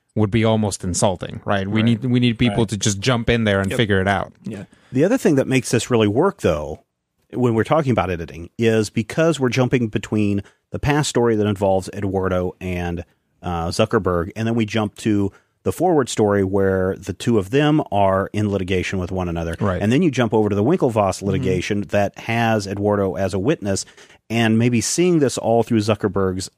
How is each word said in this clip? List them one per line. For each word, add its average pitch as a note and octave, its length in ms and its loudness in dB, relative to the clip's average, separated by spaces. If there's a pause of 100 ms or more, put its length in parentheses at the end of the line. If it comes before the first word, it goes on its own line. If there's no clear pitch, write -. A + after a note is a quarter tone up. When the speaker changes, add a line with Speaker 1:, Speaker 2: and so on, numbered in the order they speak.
(160)
Speaker 1:
would G#2+ 160 2
be A2 140 2
almost A2 400 0
insulting, F#2+ 600 -2
right? G2 240 -2
We G#2 140 -2
Speaker 2:
Right. - 20 2
Speaker 1:
need, A#2 200 0
we B2 160 2
need A#2+ 180 0
people A#2 240 0
Speaker 3:
Right. G#2 80 0
Speaker 1:
to G#2+ 60 -4
just G2 240 -2
jump A#2 280 -2
in A#2 160 2
there G2 160 2
and G2 100 -2
Speaker 4:
Yep. C3 60 -6
Speaker 1:
figure G2+ 240 2
it F#2+ 80 0
out." F#2+ 240 -2 (120)
Speaker 4:
Yeah. G2+ 200 -10 (280)
Speaker 2:
The C3 120 2
other A#3+ 140 2
thing E3 180 4
that B2+ 120 2
makes B2+ 220 0
this A#2+ 200 0
really A2 180 4
work, D3+ 340 0
though, D2+ 380 -2 (520)
when A#2+ 220 0
we're A2 100 2
talking D3 280 0
about F#2 180 0
editing, E2 460 -8
is A2 320 2
because D#3+ 520 0
we're B2+ 80 2
jumping B2 400 0
between G#2 540 -2 (280)
the - 80 -8
past D3 320 0
story A#2+ 260 2
that G#2 100 0
involves F#2+ 460 0
Eduardo F#2 680 -2
and, F2 440 -6 (380)
uh, E2+ 260 -4
Zuckerberg, F2+ 680 0
and A2+ 100 -4
then A#2 80 -2
we A#2 100 0
jump G#2+ 320 -4
to G2+ 360 0 (320)
the F#2+ 80 -2
forward D#3 360 2
story G2+ 360 2
where F#2+ 520 0
the F#2+ 160 -10
two A2+ 260 0
of F#2+ 120 -4
them D3+ 400 2
are G2 420 2
in G#2 180 -2
litigation F#2+ 500 -2
with F2 100 -6
one F#2 180 -4
another. E2 320 -4
Speaker 1:
Right. F#2 220 -2
Speaker 2:
And G#2 80 0
then C#3 100 4
you E3 120 2
jump A#2 200 0
over A2 160 2
to G2+ 60 0
the G2+ 100 0
Winklevoss A2+ 540 0
Speaker 4:
Mm-hmm. F#2+ 80 -6
Speaker 2:
litigation G2 640 -2
that G2+ 320 0
has A2+ 480 0
Eduardo G2+ 480 0
as F#2+ 180 -2
a G2 40 0
witness, G2+ 460 -2 (460)
and A2+ 280 2
maybe A#2 220 2
seeing E3+ 380 2
this C3+ 180 2
all A2+ 280 2
through A2+ 160 2
Zuckerberg's F#2+ 760 -2